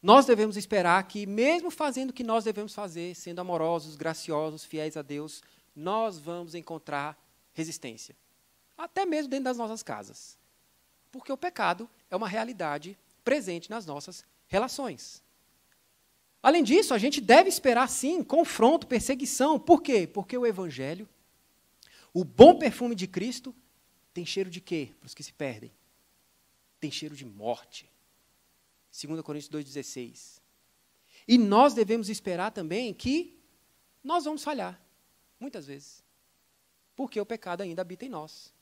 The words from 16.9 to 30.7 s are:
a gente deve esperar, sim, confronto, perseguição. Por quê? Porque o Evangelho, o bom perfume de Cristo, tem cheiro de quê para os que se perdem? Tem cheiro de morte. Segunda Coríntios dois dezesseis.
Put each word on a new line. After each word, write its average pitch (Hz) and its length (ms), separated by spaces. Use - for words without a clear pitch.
a 226 60
gente 285 200
deve 269 300
esperar, 262 400
sim, 320 340
confronto, 302 640
perseguição. 262 760
Por 339 220
quê? 214 240
Porque 202 320
o 247 80
Evangelho, 180 640
o 180 100
bom 254 360
perfume 240 340
de 185 140
Cristo, 233 480
tem 175 100
cheiro 185 280
de 180 100
quê 151 380
para - 80
os - 80
que 151 80
se - 100
perdem? 120 380
Tem 147 120
cheiro 151 240
de 135 100
morte. 110 640
Segunda 156 320
Coríntios 147 260
dois 151 160
dezesseis. 131 720